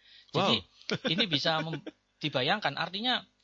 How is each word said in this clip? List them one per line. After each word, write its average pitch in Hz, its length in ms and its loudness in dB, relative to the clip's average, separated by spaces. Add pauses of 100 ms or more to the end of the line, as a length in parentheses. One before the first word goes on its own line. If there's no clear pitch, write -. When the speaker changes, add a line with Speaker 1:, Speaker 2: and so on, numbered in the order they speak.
(340)
Speaker 1:
Jadi, 190 240 4
Speaker 2:
Wow. - 80 -8 (240)
<laughs> 214 240 -2
Speaker 1:
ini 214 160 2
bisa 156 320 2
mem-, 160 160 -6 (400)
dibayangkan, 151 560 0
artinya, 196 480 -2 (220)